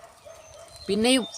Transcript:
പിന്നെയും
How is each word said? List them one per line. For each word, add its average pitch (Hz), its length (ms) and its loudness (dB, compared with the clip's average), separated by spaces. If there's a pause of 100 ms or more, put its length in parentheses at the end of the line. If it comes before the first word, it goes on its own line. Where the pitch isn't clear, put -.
(880)
പിന്നെയും 220 380 2 (120)